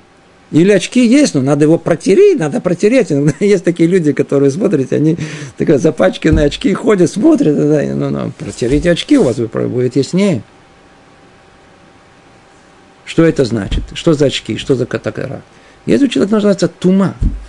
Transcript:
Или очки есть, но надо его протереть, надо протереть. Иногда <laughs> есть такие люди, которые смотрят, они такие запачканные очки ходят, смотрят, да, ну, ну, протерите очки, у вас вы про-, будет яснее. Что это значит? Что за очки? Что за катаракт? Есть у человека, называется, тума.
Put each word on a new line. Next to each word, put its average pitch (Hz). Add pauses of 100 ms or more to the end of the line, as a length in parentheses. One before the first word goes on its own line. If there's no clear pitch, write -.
(500)
Или 175
очки 233
есть, 262
но 139
надо 143
его 160
протереть, 269
надо 156
протереть. 202
Иногда 143
<laughs> -
есть 202
такие 170
люди, 165
которые 139
смотрят, 143
они 156 (400)
такие 143
запачканные 156
очки -
ходят, 196
смотрят, 247
да, 151 (120)
ну, 139
ну, 135
протерите 139
очки, 262
у 214
вас 117
вы 117
про-, 123
будет 123
яснее. 165 (2500)
Что -
это 151
значит? 110 (100)
Что -
за 143
очки? -
Что -
за 120
катаракт? - (400)
Есть 226
у 262
человека, -
называется, 196
тума. 185 (340)